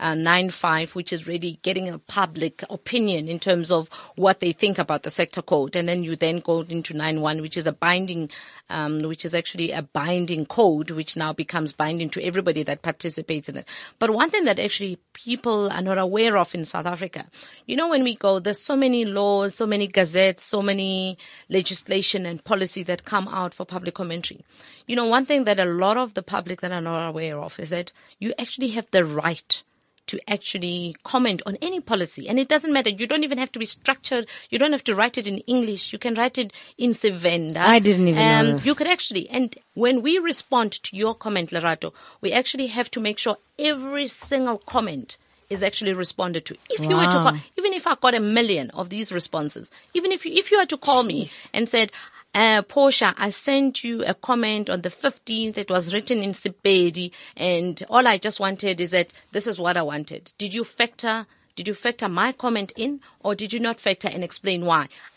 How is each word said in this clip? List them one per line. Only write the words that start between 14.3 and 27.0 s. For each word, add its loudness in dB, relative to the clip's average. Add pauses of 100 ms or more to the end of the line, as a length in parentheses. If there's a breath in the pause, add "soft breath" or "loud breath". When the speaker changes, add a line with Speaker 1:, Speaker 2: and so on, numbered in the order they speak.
Speaker 1:
thing 0
that 2
actually -4 (140)
people -2
are -4
not 0
aware 2
of 4
in -4
South -6
Africa, -8 (400 loud breath)
you -2
know, 2
when 4
we 0
go, 4
there's -2
so -2
many 4
laws, 2
so -2
many 0
gazettes, 2
so -2
many -2 (320 loud breath)
legislation 0
and -8
policy -2
that -4
come -2
out -4
for -12
public -8
commentary. -8 (420 soft breath)
You -4
know, 0
one 4
thing 2
that 4
a 2
lot 2
of -2
the -4
public -6
that -6
are -4
not -4